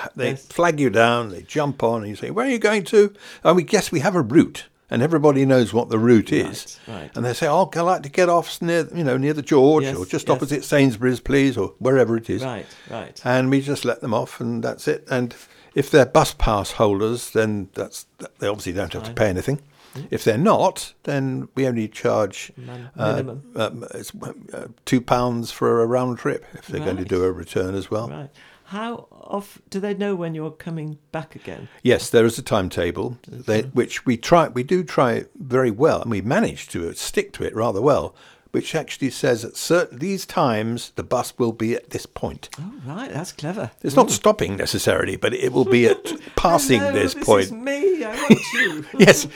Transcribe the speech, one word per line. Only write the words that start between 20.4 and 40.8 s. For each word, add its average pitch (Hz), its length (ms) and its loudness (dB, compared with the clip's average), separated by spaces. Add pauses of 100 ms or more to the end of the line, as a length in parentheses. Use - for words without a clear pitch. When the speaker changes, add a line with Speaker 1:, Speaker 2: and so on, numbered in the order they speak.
Speaker 1:
then 135 540 -4
we 135 100 0
only 117 220 -2
charge, 107 680 -2
Speaker 2:
Min-, 123 400 -16
Speaker 1:
uh, 107 160 -2
Speaker 2:
minimum. 127 300 -6 (140)
Speaker 1:
um, 113 360 -4
it's, - 200 -12 (400)
uh, - 160 -12 (160)
two 127 160 2
pounds 123 500 0
for 117 320 2
a 113 40 2
round 127 320 0
trip - 260 -6 (100)
if - 140 -20
they're - 100 -6
going 92 180 -4
to 92 60 -6
Speaker 2:
Right. 92 60 -8
Speaker 1:
do 92 160 0
a 92 80 2
return 92 420 -4
as 95 160 -6
well. 110 180 -4
Speaker 2:
Right. 139 220 -12 (400)
How 220 420 -10
off-, - 480 -12 (100)
do 190 80 -6
they 202 160 -2
know 202 220 -2
when 170 180 -6
you're 156 160 -8
coming 156 480 -10 (140)
back 151 240 -10
again? - 320 -14 (160)
Speaker 1:
Yes, - 260 2
there 117 160 6
is 113 100 2
a - 60 -10
timetable, 92 760 -2 (120)
they, 113 320 -2
Speaker 2:
Okay. 131 120 -6
Speaker 1:
which - 320 -2
we 123 120 0
try, 160 320 4
we 123 160 -6
do 185 180 0
try 127 440 0 (120)
very 131 320 0
well, 113 320 2
and 117 80 -6
we 104 100 -2
manage 131 500 -2
to 85 240 -6
stick - 400 -6
to - 100 -8
it - 100 -6
rather 107 260 -2
well, 117 320 2 (380)
which - 240 -4
actually 135 360 -4
says 120 340 -2
at - 120 -12
certain, 160 440 0
these 190 260 -4
times 117 720 -2